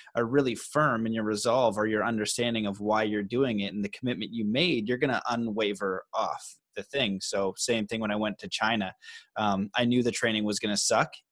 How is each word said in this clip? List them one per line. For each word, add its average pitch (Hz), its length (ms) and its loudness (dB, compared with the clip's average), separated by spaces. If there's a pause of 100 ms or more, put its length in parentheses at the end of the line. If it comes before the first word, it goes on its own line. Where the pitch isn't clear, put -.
(160)
are 117 100 2
really 127 300 2
firm 120 500 0
in 113 80 -2
your 113 100 0
resolve 110 540 2
or 107 100 2
your 107 180 2
understanding 113 600 0
of 101 160 -4
why 107 220 2
you're 107 200 0
doing 117 380 0
it 95 120 -4
and 101 100 -2
the 101 60 -4
commitment 110 440 -4
you 113 120 -2
made, 120 420 2
you're 123 100 0
gonna 127 320 0
unwaver 104 680 0 (140)
off 95 440 -4 (180)
the 98 80 -8
thing. 107 380 -2
So 98 340 -2
same 113 320 0
thing 113 140 -4
when 107 100 -2
I 104 40 0
went 107 240 -2
to 101 100 -12
China. 107 440 -2 (440)
Um, 101 380 0
I 123 100 2
knew 123 180 4
the 117 80 2
training 110 320 0
was 104 160 -2
gonna 104 160 0
suck, 117 380 2 (180)